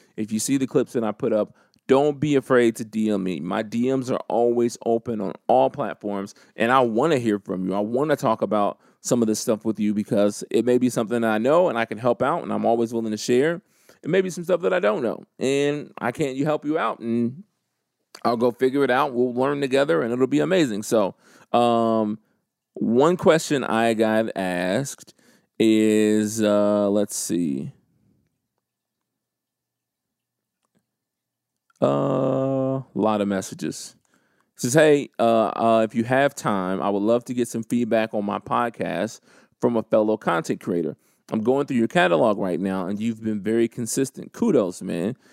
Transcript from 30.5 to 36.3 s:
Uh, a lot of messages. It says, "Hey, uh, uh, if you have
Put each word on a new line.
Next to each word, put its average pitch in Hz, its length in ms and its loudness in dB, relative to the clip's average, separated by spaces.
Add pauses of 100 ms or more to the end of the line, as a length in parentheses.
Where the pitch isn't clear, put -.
Uh, 135 60 2
a 135 960 -2 (100)
lot 107 260 0
of 101 60 -2
messages. - 680 -6 (600)
It - 60 -16
says, 120 120 -2
"Hey, 151 360 6 (100)
uh, 113 360 2
uh, 113 280 2
if 110 100 -4
you 113 120 0
have 135 280 2